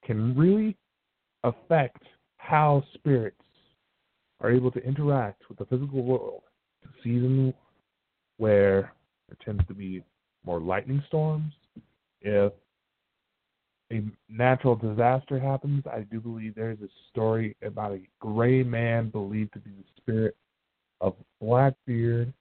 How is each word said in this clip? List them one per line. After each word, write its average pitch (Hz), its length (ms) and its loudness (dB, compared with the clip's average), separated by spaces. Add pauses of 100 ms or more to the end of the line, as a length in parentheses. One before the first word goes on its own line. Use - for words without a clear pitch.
can 113 320 -2
really 202 400 4 (680)
affect 131 580 0 (360)
how 151 440 4 (120)
spirits 120 420 0 (1040)
are 107 100 0
able 123 200 4
to 123 140 -8
interact 139 640 -2
with - 80 -20
the 101 80 -10
physical 135 380 -4
world, 123 400 -2 (400)
the - 80 -20 (120)
season 127 520 2 (800)
where 101 560 4 (360)
there - 140 -20
tends 101 240 -2
to 98 60 -14
be 95 320 -10 (400)
more 85 160 -4
lightning 104 480 -4
storms. 156 460 -2 (680)
If 101 320 2 (1400)
a 113 120 -4 (260)
natural 123 480 2
disaster 117 640 0
happens, 135 520 -4
I 117 100 -8
do 110 200 -10
believe 113 340 -10
there 110 160 -6
is 104 120 -10
a 101 60 -14 (220)
story 113 540 0
about 107 280 -6
a 95 100 -10 (180)
gray 117 420 2
man 117 460 0
believed 107 460 -4
to - 40 -16
be 101 120 -20
the 98 140 -20 (120)
spirit 110 400 -2 (640)
of 92 140 -2 (260)
Blackbeard. 120 880 0 (100)